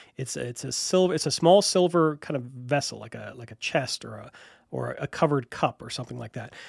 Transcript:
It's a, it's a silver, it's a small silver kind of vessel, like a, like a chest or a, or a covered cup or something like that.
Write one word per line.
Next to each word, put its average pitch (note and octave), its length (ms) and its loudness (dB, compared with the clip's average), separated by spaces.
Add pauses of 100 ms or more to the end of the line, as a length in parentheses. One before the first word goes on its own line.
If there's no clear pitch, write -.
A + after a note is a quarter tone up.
(160)
It's C3 200 -8
a, B2+ 100 -6
it's B2 180 -10
a C3 80 -8
silver, F#3 420 2
it's D#3 120 -2
a D3 40 -2
small F3 300 8
silver E3+ 560 4
kind D3 200 -6
of B2+ 60 -4
vessel, B2 560 -4
like A2+ 160 -14
a, G#2+ 220 -12
like A#2 140 -14
a A2+ 60 -18
chest - 480 -2
or G#2+ 100 -12
a, - 160 -14 (400)
or B2+ 280 -6
a C#3+ 80 -6
covered C#3+ 440 0
cup - 320 -2
or - 60 -12
something B2 300 -10
like A2+ 140 -12
that. - 200 -12 (160)